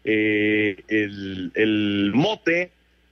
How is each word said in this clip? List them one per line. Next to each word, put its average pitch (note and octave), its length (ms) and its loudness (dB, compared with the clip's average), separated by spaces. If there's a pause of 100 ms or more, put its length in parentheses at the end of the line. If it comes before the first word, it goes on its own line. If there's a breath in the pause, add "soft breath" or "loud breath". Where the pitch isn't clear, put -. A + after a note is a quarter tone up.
eh, G#2+ 720 0 (100)
el, G2 680 -4
el G#2 580 0
mote, F3 580 0 (400)